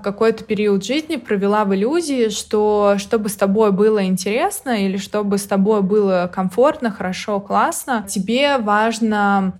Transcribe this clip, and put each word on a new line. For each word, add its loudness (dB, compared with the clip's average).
какой-то 0
период 0
жизни -4
провела 0
в 0
иллюзии, 0
что 0
чтобы -2
с -4
тобой 2
было 2
интересно -2
или -2
чтобы -2
с -4
тобой 2
было 2
комфортно, 0
хорошо, -4
классно, -2
тебе 0
важно, 0